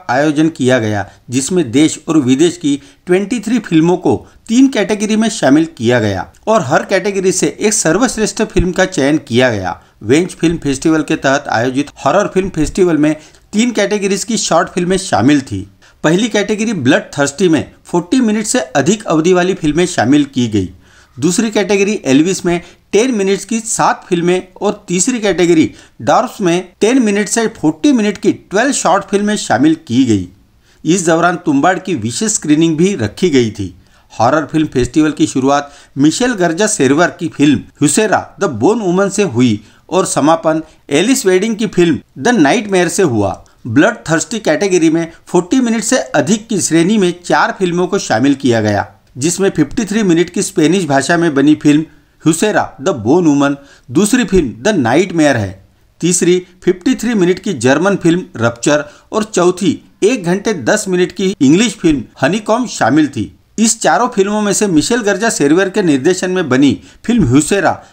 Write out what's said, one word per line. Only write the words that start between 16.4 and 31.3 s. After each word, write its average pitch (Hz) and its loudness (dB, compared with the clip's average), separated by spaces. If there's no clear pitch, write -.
ब्लड 165 0
थर्स्टी 147 0
में 135 2
फ़ोर्टी 175 -2
मिनट 214 -2
से 254 -2
अधिक 151 0
अवधि 160 2
वाली 180 2
फिल्में 156 0
शामिल 139 2
की 123 0
गई। 98 -2
दूसरी 175 -2
कैटेगरी 202 0
एल्विस 156 2
में 175 0
टेन 240 2
मिनट्स 196 -2
की 226 -4
सात 214 -2
फिल्में 175 -2
और 202 -4
तीसरी 185 -2
कैटेगरी 175 2
डॉर्फ्स 185 0
में 180 -2
टेन 247 2
मिनट 208 0
से 226 -2
फ़ोर्टी 220 0
मिनट 208 0
की 180 0
ट्वेल्व 233 -2
शॉर्ट 185 0
फिल्में 208 -2
शामिल 151 0
की 123 2
गई। 101 0
इस 165 0
दौरान 170 2